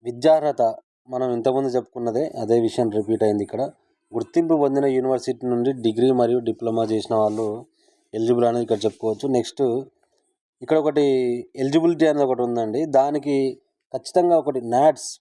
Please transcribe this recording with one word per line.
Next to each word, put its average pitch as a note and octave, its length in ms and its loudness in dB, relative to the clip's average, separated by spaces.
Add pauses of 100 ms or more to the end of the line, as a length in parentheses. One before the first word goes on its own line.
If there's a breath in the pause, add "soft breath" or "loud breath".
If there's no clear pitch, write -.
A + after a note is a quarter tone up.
విద్యార్హత C#3+ 560 2 (480)
మనం B2+ 240 -4
ఇంతకుముందు C3 420 0
చెప్పుకున్నదే, A#2+ 480 -4 (180)
అదే A2+ 180 2
విషయం A2+ 300 0
రిపీట్ G#2+ 340 -2
అయింది G#2 200 2
ఇక్కడ. G#2+ 180 -6 (500)
గుర్తింపు E3 500 0
పొందిన C#3 240 2
యూనివర్సిటీ B2+ 640 -2
నుండి B2 240 0 (140)
డిగ్రీ A#2 260 2
మరియు B2 280 2
డిప్లొమా A2+ 440 -4 (100)
చేసిన G#2+ 220 -2
వాళ్ళు G#2+ 320 0 (680)
ఎలిజిబుల్ A#2+ 340 2
అనేది A#2 200 0
ఇక్కడ A2 180 0
చెప్పుకోవచ్చు. A2 420 -4
నెక్స్ట్ C3 360 -2 (1000)
ఇక్కడ D#3 160 0
ఒకటి D3+ 280 2 (500)
ఎలిజిబిలిటీ D#3+ 520 2
అనేది D3 200 2
ఒకటి B2 200 0
ఉందండి, A#2+ 340 -2 (160)
దానికి C#3+ 400 0 (560)
ఖచ్చితంగా F3 440 2
ఒకటి C3+ 240 -2 (140)
నాట్స్ C3 340 2 (120)